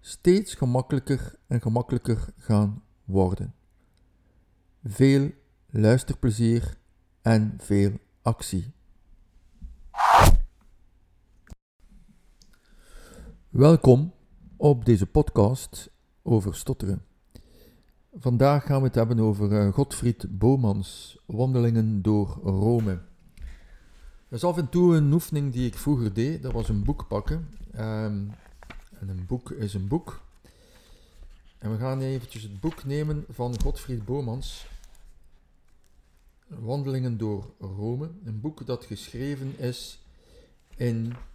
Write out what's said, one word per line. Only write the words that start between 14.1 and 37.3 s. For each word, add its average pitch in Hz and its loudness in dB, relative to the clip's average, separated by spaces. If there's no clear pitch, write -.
op 135 2
deze 101 4
podcast - 0
over 104 0
stotteren. 98 -6
Vandaag 131 2
gaan 139 2
we 135 2
het - -2
hebben 113 2
over, 104 2
eh, 101 2
Godfried - -2
Bomans, 107 0
Wandelingen 113 0
door 104 2
Rome. 101 0
Dat 123 -10
is - -6
af 175 2
en 147 -2
toe 175 6
een 147 4
oefening 147 0
die 123 -2
ik 107 -4
vroeger 120 -2
deed. 131 -2
Dat 127 -6
was 117 -4
een 104 -2
boek 143 -4
pakken. 147 -4
Ehm, 110 -6
en 98 -12
een 92 -10
boek - -8
is 104 -8
een 98 -4
boek. - -6
En 107 -8
we 110 -4
gaan 131 -4
eventjes 131 -8
het 101 -14
boek 156 -8
nemen 151 -4
van 123 -6
Godfried 123 -4
Bomans, 127 -8
Wandelingen 127 -6
door 104 -6